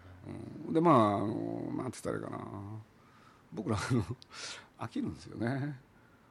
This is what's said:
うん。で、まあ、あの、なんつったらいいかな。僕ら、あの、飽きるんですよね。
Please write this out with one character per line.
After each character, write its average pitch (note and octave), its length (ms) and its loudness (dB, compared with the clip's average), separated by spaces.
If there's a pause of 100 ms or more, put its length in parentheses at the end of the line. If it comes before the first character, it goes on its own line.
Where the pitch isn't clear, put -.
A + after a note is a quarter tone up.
(680)
う - 40 -4
ん。 - 20 -2
で、 D#3+ 80 6
ま E3+ 100 8
あ、 G#2+ 260 8
あ - 40 2
の、 A2 560 -2
な - 120 -4
ん A2+ 40 -6
つ - 60 -10
っ - 40 -16
た - 80 -4
ら A1+ 60 -2
い G#1+ 40 -4
い - 40 -8
か A2 60 -8
な。 - 80 -8 (1120)
僕 F#3 180 -6
ら、 G#2+ 60 4
あ F2+ 40 0 (120)
の、 A#2 100 4 (760)
飽 A2+ 100 -6
き C4 140 -4
る G3 60 -2
ん D#2+ 60 -6
で - 60 -14
す - 60 -16
よ - 100 -12
ね。 C3 420 -2 (520)